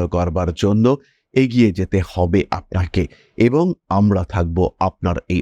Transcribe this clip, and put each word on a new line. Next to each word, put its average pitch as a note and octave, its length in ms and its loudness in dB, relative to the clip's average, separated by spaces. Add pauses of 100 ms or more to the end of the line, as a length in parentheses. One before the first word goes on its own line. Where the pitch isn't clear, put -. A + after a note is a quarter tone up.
করবার F2 460 -2
জন্য G#2 320 0 (480)
এগিয়ে B2 380 4
যেতে F#2 280 -2 (140)
হবে F2+ 260 0 (120)
আপনাকে F#2 520 -2 (340)
এবং C3 280 2 (240)
আমরা G2 340 2
থাকব E2+ 340 -4 (220)
আপনার F2+ 380 -2 (120)
এই F2+ 120 -2